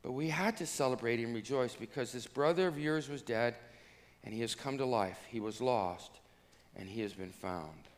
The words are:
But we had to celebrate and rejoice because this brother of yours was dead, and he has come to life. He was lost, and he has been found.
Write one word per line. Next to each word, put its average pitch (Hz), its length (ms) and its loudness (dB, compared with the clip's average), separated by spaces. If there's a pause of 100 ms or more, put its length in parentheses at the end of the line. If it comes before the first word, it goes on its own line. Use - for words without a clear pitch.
But - 100 -4
we 151 160 0
had 190 300 2
to 170 80 -4
celebrate 120 540 2
and 117 140 -2
rejoice 120 400 0
because 117 380 -4
this 123 140 -6
brother 170 420 4
of 147 100 -2
yours 151 300 0
was 143 140 -6
dead, 117 340 2 (680)
and 107 120 -10
he 113 80 -2
has 113 120 -2
come 139 220 -4
to 135 80 0
life. 104 460 2
He 117 100 -4
was 107 220 -4
lost, 101 580 0 (540)
and 95 160 -10
he 110 100 -4
has 101 140 -2
been 92 180 -8
found. 82 640 -6